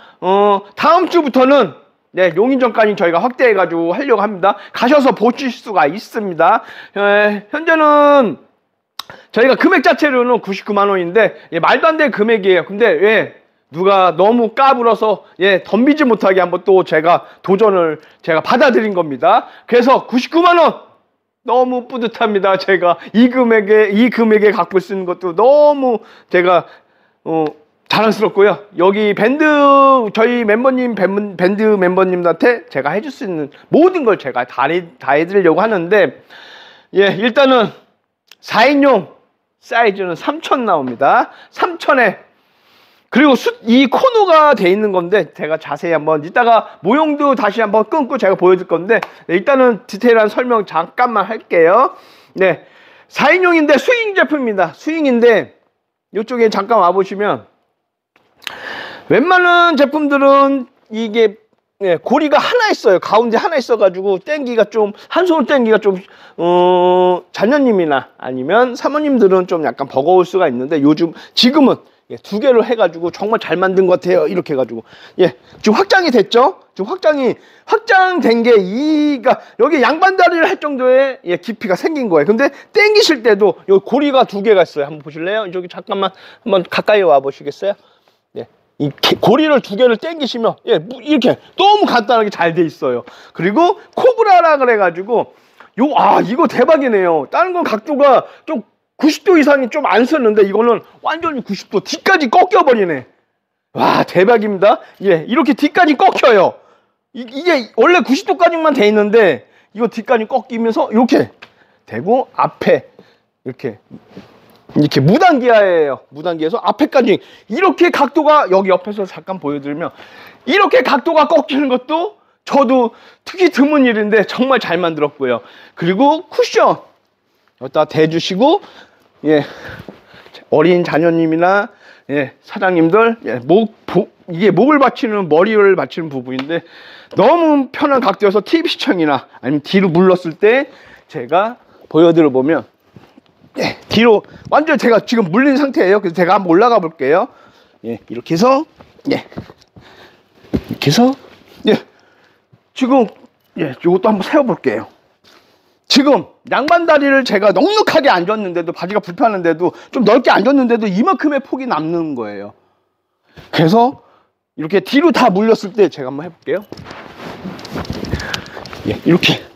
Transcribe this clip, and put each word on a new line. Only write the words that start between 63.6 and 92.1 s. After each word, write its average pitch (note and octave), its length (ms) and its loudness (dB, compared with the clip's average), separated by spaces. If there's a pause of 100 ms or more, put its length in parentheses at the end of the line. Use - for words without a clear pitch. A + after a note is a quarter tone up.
땡기가 B3 460 -4
좀, G#3+ 260 -2 (160)
한 F4 180 0
손으로 D#4+ 200 0
땡기가 A#3 320 2
좀, G#3 180 -2 (400)
어, F3+ 840 2 (100)
자녀님이나 G3+ 840 0
아니면 F3+ 580 -2
사모님들은 B3 720 0
좀 E3 160 -4
약간 C3+ 240 -6
버거울 F3 360 2
수가 F3+ 220 -2
있는데 C#3 340 -4
요즘, D3+ 320 0 (220)
지금은, B3+ 420 2 (340)
예, B2 60 -14
두 G3+ 240 -10
개로 B3 240 4
해가지고 F3 480 -2
정말 G#3+ 260 -4
잘 - 180 -6
만든 F#3+ 300 0
것 F3+ 140 2
같아요. F3 260 0
이렇게 F3 280 -6
해가지고. A#2 280 -6 (380)
예, - 160 0 (260)
지금 G#3+ 120 2
확장이 F#4+ 360 0
됐죠? B3 480 2 (160)
지금 G3 160 -8
확장이, D4+ 440 -2 (320)
확장된 F#4 760 0
게 A#3+ 160 4
이, C#4+ 640 -2
그러니까 A#3 180 0 (200)
여기 D4 200 2
양반다리를 E4+ 680 2
할 F#4+ 100 -4
정도의, C4 680 0
예, F3 120 -4
깊이가 G3+ 400 -6
생긴 C#4 320 -4
거예요. D#3 180 2
근데 A3+ 240 0 (220)
땡기실 G#4 500 2
때도 G#3 320 2 (140)
요 F#3+ 120 4
고리가 C4 440 0
두 G3+ 180 -8
개가 G3 200 4
있어요. D3 240 -6
한번 D3+ 160 -14
보실래요? F3 500 -8
저기 F3+ 160 -10
잠깐만 G3 420 -6 (320)
한번 F#3+ 260 0
가까이 G3+ 340 0
와 D3 180 4
보시겠어요? C#3+ 540 -8 (640)
예, A#2 100 -14 (300)
이 C#3+ 120 -4 (100)
개-, - 200 -2
고리를 C#4+ 400 2
두 G3 160 -10
개를 A#3 200 2
땡기시면, B3+ 600 -6 (100)
예, A3+ 120 0
무-, A#3+ 240 -14
이렇게 C4 360 0 (180)
너무 G#4 300 2
간단하게 A3+ 440 0